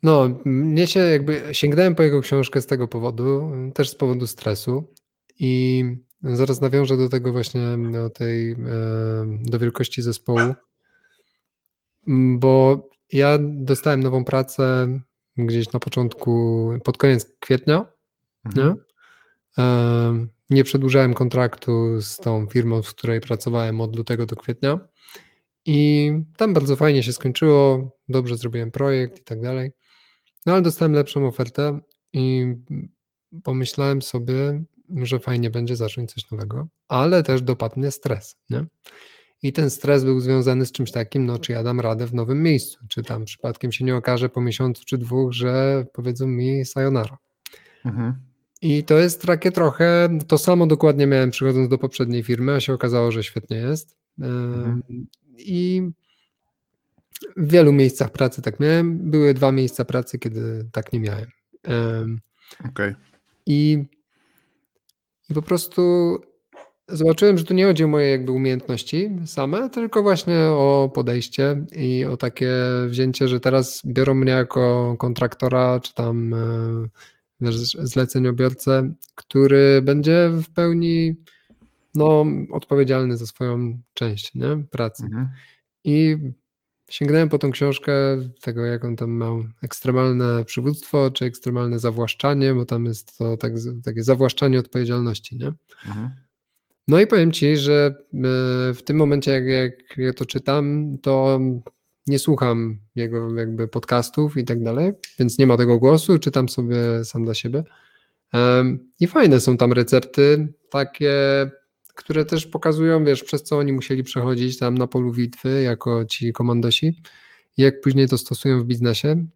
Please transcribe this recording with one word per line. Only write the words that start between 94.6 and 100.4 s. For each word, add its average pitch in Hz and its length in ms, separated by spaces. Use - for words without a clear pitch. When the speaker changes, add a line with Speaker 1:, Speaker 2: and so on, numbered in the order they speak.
Speaker 1:
nie? 127 100
Speaker 2:
Mhm. 107 220
Speaker 1:
No 156 120
i 214 80
powiem 170 240
ci, 151 260
że, 143 380
e, 127 600
w 123 120
tym 147 120
momencie, 143 340
jak, 131 140
jak 131 520
ja 127 160
to - 120
czytam, 143 760